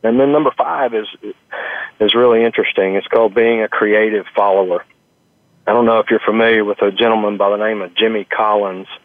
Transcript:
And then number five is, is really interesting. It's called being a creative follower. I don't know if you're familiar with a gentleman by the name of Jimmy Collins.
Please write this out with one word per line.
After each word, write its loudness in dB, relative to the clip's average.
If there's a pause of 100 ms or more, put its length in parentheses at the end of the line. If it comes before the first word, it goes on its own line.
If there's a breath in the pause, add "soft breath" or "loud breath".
And 0
then 2
number 2
five -4
is, -4 (920 loud breath)
is 2
really 4
interesting. 0
It's -4
called 2
being 2
a -2
creative 0
follower. 0 (840)
I -2
don't 2
know 4
if -2
you're 2
familiar 2
with -2
a 2
gentleman 0
by 0
the 0
name -4
of -12
Jimmy -2
Collins. -2 (160)